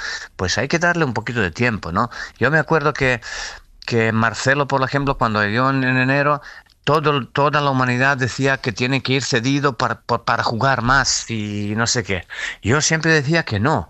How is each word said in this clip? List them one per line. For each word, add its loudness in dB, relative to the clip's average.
Pues -4
hay 0
que 0
darle 0
un -2
poquito -4
de 0
tiempo, -2
¿no? 0
Yo 2
me 2
acuerdo 2
que, 0
que 2
Marcelo, 0
por 0
ejemplo, 0
cuando 0
llegó 2
en, 2
en 2
enero, 2
todo, 2
toda 2
la 2
humanidad 2
decía 0
que -4
tiene -2
que -2
ir 0
cedido 0
para, -2
pa-, -2
para 0
jugar 0
más 0
y -4
no 0
sé -2
qué. -6
Yo 2
siempre 2
decía 2
que -2
no, 0